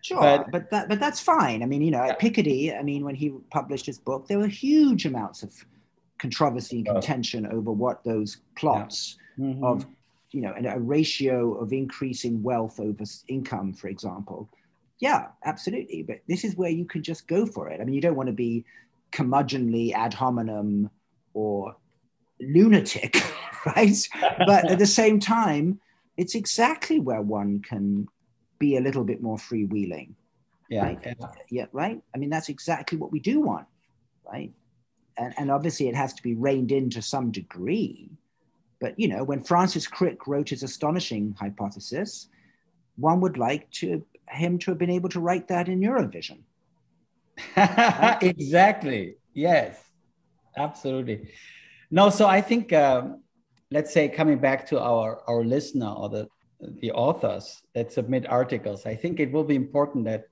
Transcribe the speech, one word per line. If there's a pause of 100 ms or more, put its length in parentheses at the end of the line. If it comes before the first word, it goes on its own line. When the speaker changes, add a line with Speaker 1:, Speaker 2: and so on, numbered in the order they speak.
Speaker 1:
Sure,
Speaker 2:
But
Speaker 1:
but
that,
but
that's
fine.
I
mean,
you
know,
Speaker 2:
Yeah.
Speaker 1:
Piketty,
I
mean,
when
he (240)
published
his
book,
there
were
huge
amounts
of (680)
controversy
and
Speaker 2:
Oh.
Speaker 1:
contention
over
what
those (180)
plots (400)
Speaker 2:
Yeah.
Mm-hmm.
Speaker 1:
of, (460)
you
know,
and
a
ratio
of
increasing
wealth
over
s-,
income,
for
example. (500)
Yeah, (180)
absolutely.
But
this
is
where (100)
you
can
just
go
for
it.
I
mean,
you
don't
want
to
be (480)
curmudgeonly
ad
hominem (440)
or (640)
lunatic, (280)
<laughs> (100)
right? (500)
But
at
the (100)
Speaker 2:
<laughs>
Speaker 1:
same
time, (380)
it's
exactly
where
one
can (520)
be
a
little
bit
more
freewheeling. (600)
Speaker 2:
Yeah,
Speaker 1:
Right?
Speaker 2:
yeah. (220)
Speaker 1:
Yeah,
right? (140)
I
mean,
that's
exactly
what
we
do
want, (640)
right? (640)
And,
and
obviously
it
has
to
be
reined
in
to
some
degree. (720)
But,
you
know,
when
Francis
Crick
wrote
his
astonishing
hypothesis, (680)
one
would
like (120)
to, (260)
him
to
have
been
able
to
write
that
in
Eurovision. (1160)
Speaker 2:
<laughs>
Exactly. (180)
Yes, (760)
absolutely. (580)
No,
so
I
think,
um, (500)
let's
say,
coming
back
to
our,
our
listener
or
the, (540)
the
authors (140)
that
submit
articles,
I
think
it
will
be
important
that